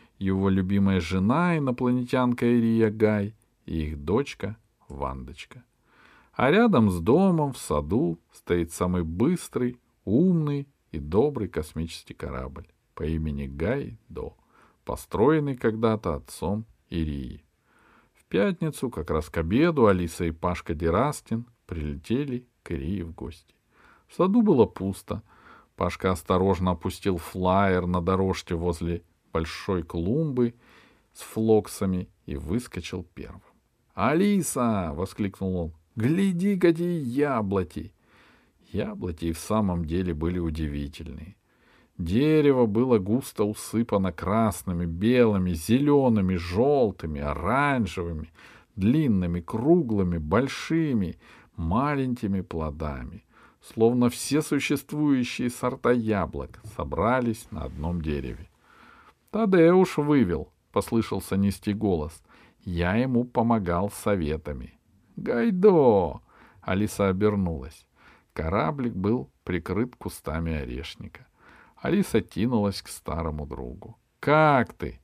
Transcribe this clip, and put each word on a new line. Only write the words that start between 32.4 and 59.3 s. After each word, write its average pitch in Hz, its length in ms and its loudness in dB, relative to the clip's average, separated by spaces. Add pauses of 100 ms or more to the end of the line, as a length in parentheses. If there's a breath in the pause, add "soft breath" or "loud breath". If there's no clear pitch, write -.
первым. - 260 -16 (520)
«Алиса!» 123 1000 0
воскликнул 95 600 -4
он. 82 180 -4 (220)
«Гляди-ка, 180 720 2
какие 170 340 0
яблоки!» 113 920 -2 (800 soft breath)
Яблоки 92 540 -6
и 82 80 -2
в - 60 -10
самом 92 460 -2
деле 87 280 -2
были 82 260 -2
удивительные. 76 960 -6 (640 soft breath)
Дерево 135 640 4
было 113 320 4
густо 104 460 -2
усыпано 104 680 -2
красными, 95 760 -2
белыми, 98 680 2
зелёными, 113 840 2
жёлтыми, 90 840 0
оранжевыми, 87 1080 -2 (440 loud breath)
длинными, 98 640 2
круглыми, 110 760 0
большими, 117 1040 0 (360 loud breath)
маленькими 120 840 0
плодами. 76 840 -8 (380 soft breath)
Словно 120 480 4
все 139 320 0
существующие 139 1120 0
сорта - 400 -2
яблок 101 680 -2 (160)
собрались 107 760 -2
на 76 140 -8
одном 82 360 -6
дереве. 69 480 -6 (800 soft breath)